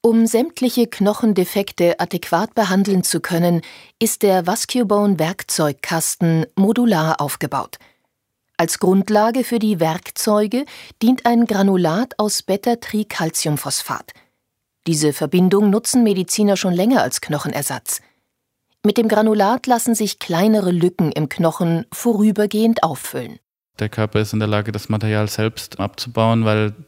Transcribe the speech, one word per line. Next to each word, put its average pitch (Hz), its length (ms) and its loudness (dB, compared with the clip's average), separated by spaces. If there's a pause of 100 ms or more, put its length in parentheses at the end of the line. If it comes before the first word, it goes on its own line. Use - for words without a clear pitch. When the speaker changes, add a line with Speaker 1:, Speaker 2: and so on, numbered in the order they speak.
Speaker 1:
Um 226 220 4
sämtliche 240 600 0
Knochendefekte 196 1120 0
adäquat 175 560 -4
behandeln 190 480 2
zu 165 160 -2
können, 170 420 0 (380)
ist - 220 -2
der 185 260 2
VascuBone-Werkzeugkasten 175 2000 -2 (120)
modular 196 640 2
aufgebaut. - 580 -6 (800)
Als - 240 -2
Grundlage 208 640 2
für 233 160 -2
die 214 180 0
Werkzeuge 208 840 -2 (380)
dient 254 220 2
ein 233 220 4
Granulat 196 720 2
aus 214 240 -2
Beta-Tricalciumphosphat. 190 1700 -4 (760)
Diese 151 240 2
Verbindung 185 580 2
nutzen 214 320 2
Mediziner 202 540 2
schon 180 180 0
länger 202 280 2
als - 180 -4
Knochenersatz. 139 800 -6 (840)
Mit 208 140 2
dem 226 80 2
Granulat 214 640 2
lassen 233 260 2
sich 208 240 -4
kleinere 185 540 2
Lücken 175 400 0
im 151 160 -2
Knochen 165 640 0
vorübergehend 214 920 2
auffüllen. 135 560 -6 (400)
Speaker 2:
Der 107 100 -2
Körper 110 320 -2
ist 104 120 -4
in 107 80 -2
der 107 80 0
Lage, 104 240 -2
das 104 160 -10
Material 107 400 -2
selbst - 500 -6
abzubauen, 113 680 0
weil 107 300 0 (140)